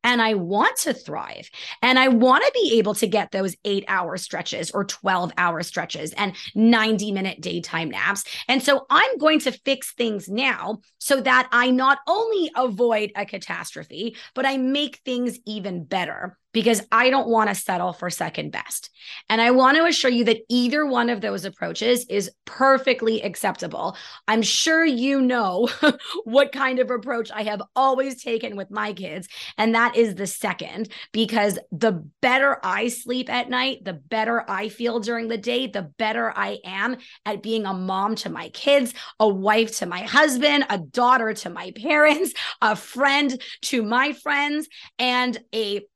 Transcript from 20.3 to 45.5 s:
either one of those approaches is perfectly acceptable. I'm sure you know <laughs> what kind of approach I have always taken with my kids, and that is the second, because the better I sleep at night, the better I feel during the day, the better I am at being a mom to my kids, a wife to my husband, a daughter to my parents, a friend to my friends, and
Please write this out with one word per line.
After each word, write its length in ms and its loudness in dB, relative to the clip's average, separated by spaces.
either 380 2
one 240 0
of 100 -2
those 240 -4
approaches 600 -2
is 260 -2
perfectly 760 2
acceptable. 760 -6
I'm 160 2
sure 440 2
you 360 2
know 460 2
<laughs> 420 0
what 300 4
kind 260 0
of 100 2
approach 420 -4
I 120 -6
have 180 -4
always 480 2
taken 320 -4
with 160 -10
my 220 -4
kids, 340 -10
and 180 2
that 220 4
is 180 4
the 120 -6
second, 600 -8
because 480 2
the 340 0
better 420 4
I 240 -2
sleep 420 -6
at 200 -4
night, 340 -4
the 100 -8
better 560 -4
I 200 -6
feel 320 -4
during 260 -4
the 100 -4
day, 300 -4
the 300 -8
better 380 -2
I 280 -4
am 340 -4
at 180 -6
being 220 -2
a 80 -4
mom 420 -2
to 140 -8
my 200 -10
kids, 440 2
a 80 6
wife 520 2
to 60 -4
my 180 -8
husband, 680 4
a 80 0
daughter 560 2
to 160 -10
my 220 -12
parents, 640 2
a 140 2
friend 680 0
to 200 -2
my 300 0
friends, 540 -2
and 400 0